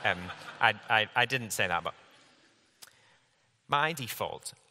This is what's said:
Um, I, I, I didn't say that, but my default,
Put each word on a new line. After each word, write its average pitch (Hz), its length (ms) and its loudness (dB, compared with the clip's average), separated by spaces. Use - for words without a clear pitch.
Um, 95 140 2
I, 110 140 6
I, 110 260 4
I 123 100 4
didn't 120 260 -2
say 101 180 0
that, 85 160 0
but - 80 -6
my 151 240 2
default, 113 600 -8